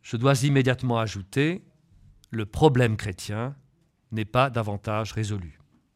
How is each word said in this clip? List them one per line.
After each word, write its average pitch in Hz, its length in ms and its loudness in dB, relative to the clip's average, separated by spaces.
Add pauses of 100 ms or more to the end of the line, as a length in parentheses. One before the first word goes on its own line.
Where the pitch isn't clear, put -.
Je - 160 -8
dois 127 260 4
immédiatement 127 540 2
ajouter, 113 640 -2 (680)
le 110 140 -4
problème 123 520 4
chrétien 107 580 -8 (560)
n'est 110 140 -4
pas 127 240 2
davantage 107 640 -4
résolu. 101 460 -6 (360)